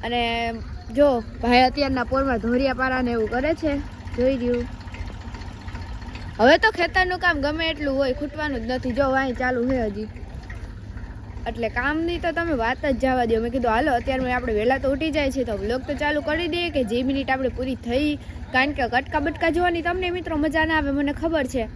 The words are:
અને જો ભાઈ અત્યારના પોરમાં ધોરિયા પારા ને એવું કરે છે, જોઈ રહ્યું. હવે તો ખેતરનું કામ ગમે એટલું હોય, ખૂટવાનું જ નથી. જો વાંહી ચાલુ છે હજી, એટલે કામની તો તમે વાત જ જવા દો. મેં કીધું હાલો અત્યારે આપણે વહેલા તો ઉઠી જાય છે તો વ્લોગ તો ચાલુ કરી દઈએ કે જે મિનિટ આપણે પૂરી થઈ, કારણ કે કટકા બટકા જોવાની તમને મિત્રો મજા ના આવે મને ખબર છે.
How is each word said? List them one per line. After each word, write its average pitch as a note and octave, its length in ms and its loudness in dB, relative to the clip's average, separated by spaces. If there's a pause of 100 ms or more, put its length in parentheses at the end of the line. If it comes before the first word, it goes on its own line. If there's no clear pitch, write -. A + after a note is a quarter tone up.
અને A#3+ 160 -2 (760)
જો C#4+ 100 8 (320)
ભાઈ B3 300 8
અત્યારના C4+ 420 0
પોરમાં C4 320 2
ધોરિયા B3+ 380 2
પારા B3+ 260 0
ને A#3+ 80 0
એવું A3 160 0
કરે C#4+ 300 2
છે, D4 100 2 (460)
જોઈ C4 240 4
રહ્યું. A#3+ 260 0 (1700)
હવે B3+ 180 10 (120)
તો G#4+ 120 4
ખેતરનું F4+ 480 2
કામ D4 220 2
ગમે D#4+ 240 -2
એટલું C#4 300 -2
હોય, B3+ 180 0
ખૂટવાનું C4+ 420 -4
જ A#3+ 140 -2
નથી. B3+ 240 -4
જો C4+ 160 4
વાંહી C4 260 0
ચાલુ B3+ 300 0
છે B3 160 2
હજી, G#3+ 200 -6 (1400)
એટલે A3+ 260 -4
કામની D#4 480 0
તો F4 140 0
તમે E4+ 240 0
વાત A#3+ 240 -2
જ C#4+ 40 2 (120)
જવા B3+ 280 2
દો. A3+ 140 4
મેં A#3 100 -4
કીધું B3 200 2
હાલો C#4 240 2
અત્યારે B3+ 400 0
આપણે B3 180 -2
વહેલા B3 300 2
તો C4 100 2
ઉઠી D4+ 220 -2
જાય C#4 180 2
છે C4+ 140 0
તો G#3+ 120 -2
વ્લોગ B3 280 -2
તો D4 120 -2
ચાલુ D4 240 0
કરી D#4+ 280 0
દઈએ F4 220 0
કે C#4 140 2
જે A#3 80 0 (120)
મિનિટ C4+ 240 -2
આપણે C4 260 0
પૂરી B3+ 160 -2 (100)
થઈ, C4+ 240 2 (460)
કારણ C4+ 240 2
કે B3 140 0
કટકા C#4 340 0
બટકા E4 300 0
જોવાની F4 280 2
તમને F4+ 320 -2
મિત્રો E4 240 -4
મજા D#4 300 2
ના D#4 100 2
આવે C#4 160 -2
મને C#4+ 240 0
ખબર D#4 320 2
છે. A#3+ 100 0 (120)